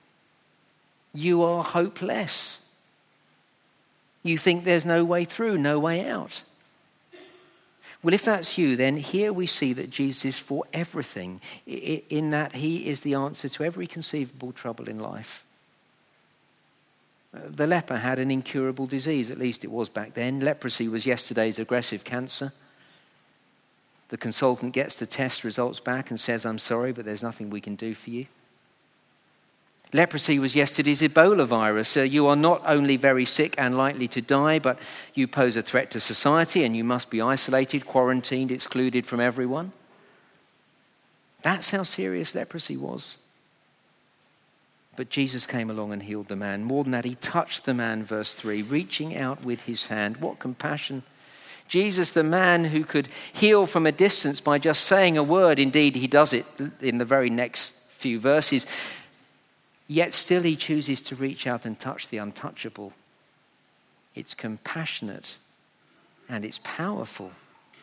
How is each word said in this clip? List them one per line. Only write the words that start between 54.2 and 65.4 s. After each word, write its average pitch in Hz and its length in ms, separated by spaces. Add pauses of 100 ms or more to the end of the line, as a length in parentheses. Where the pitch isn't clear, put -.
by 147 160
just 151 260
saying 190 320
a 151 60
word. 160 360
Indeed, 139 380
he 131 120
does 147 260
it 117 100 (380)
in 123 160
the 123 80
very 127 240
next 117 440 (140)
few 117 320
verses. 139 460 (1200)
Yet 160 260
still 180 280
he 165 120
chooses 147 480
to - 140
reach 135 300
out 123 180
and 110 140
touch - 320
the 113 80
untouchable. 104 720 (1200)
It's - 200
compassionate - 1040 (880)